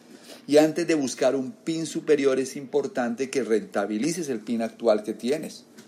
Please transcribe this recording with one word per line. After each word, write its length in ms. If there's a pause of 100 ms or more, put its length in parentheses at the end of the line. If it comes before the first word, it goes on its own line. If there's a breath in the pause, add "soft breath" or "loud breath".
(480 loud breath)
Y 80
antes 320
de 80
buscar 400
un 160
pin 340
superior, 540
es 160
importante 720
que 140
rentabilices 840
el 100
pin 220
actual 420
que 100
tienes 480 (260 loud breath)